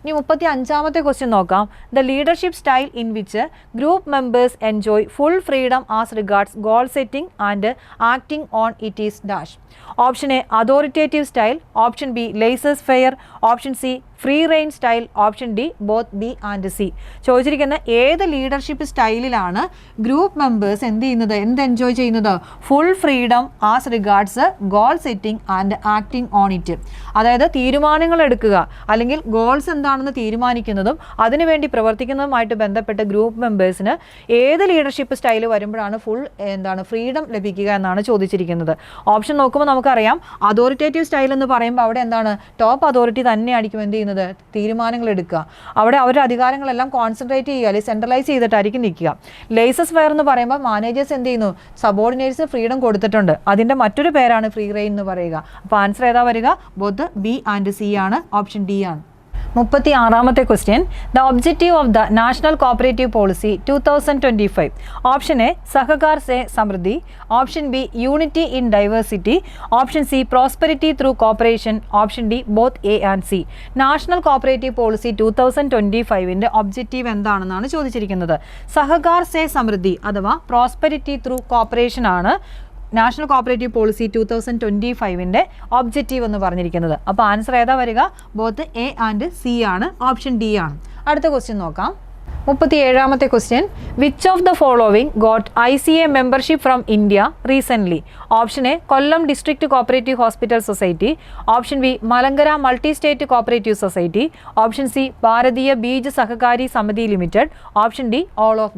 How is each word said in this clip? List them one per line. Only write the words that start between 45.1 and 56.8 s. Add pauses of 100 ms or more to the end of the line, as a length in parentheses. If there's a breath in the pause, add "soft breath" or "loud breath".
എടുക്കുക. (420 loud breath)
അവിടെ
അവരുടെ
അധികാരങ്ങളെല്ലാം
കോൺസെൻട്രേറ്റ്
ചെയ്യുക
അല്ലെങ്കിൽ
സെൻട്രലൈസ്
ചെയ്തിട്ടായിരിക്കും
നിൽക്കുക. (440 loud breath)
ലേസസ്
ഫെയർ
എന്ന്
പറയുമ്പോൾ
മാനേജേഴ്സ്
എന്ത്
ചെയ്യുന്നു, (320 loud breath)
സബോർഡിനേറ്റ്സ്
ഫ്രീഡം
കൊടുത്തിട്ടുണ്ട്, (200)
അതിൻ്റെ
മറ്റൊരു
പേരാണ്
ഫ്രീ (120)
റെയിൻ
എന്ന്
പറയുക. (180 loud breath)
അപ്പോൾ
ആൻസർ
ഏതാ
വരിക? (320 loud breath)